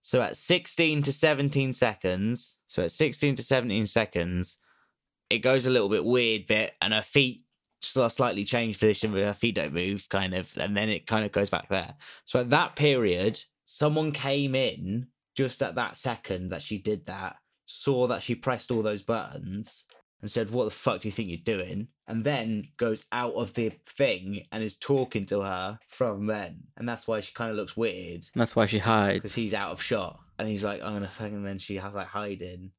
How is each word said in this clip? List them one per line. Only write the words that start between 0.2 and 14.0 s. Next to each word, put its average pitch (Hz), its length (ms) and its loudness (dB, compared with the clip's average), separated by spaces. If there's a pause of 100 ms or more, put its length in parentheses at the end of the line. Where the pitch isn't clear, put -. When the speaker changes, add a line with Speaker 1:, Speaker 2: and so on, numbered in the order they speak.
Speaker 1:
at - 160 -2
sixteen 165 640 2
to 139 100 2
seventeen 139 600 4
seconds, 107 920 0
so - 180 -2
at 85 100 0
sixteen 143 420 2
to 131 80 -4
seventeen 117 420 2
seconds, 90 680 0 (760)
it 117 100 2
goes 127 260 4
a 127 40 4
little 113 200 4
bit 98 160 2
weird 117 420 2
bit, 107 340 2
and 104 120 2
her 110 100 2
feet 131 400 2 (380)
sl-, 123 260 2
slightly 104 380 0
change 113 340 0
position, 107 320 4
but 98 100 2
her 101 120 2
feet 113 220 0
don't 76 180 -2
move, 95 360 -2
kind 95 240 0
of, 90 240 -4
and 101 180 -2
then 107 140 2
it 98 160 -2
kind 107 200 2
of 101 60 -4
goes 101 200 2
back - 180 -2
there. 95 240 -2 (320)
So - 140 0
at 123 100 -2
that 151 260 2
period, 110 680 2 (220)
someone 151 460 2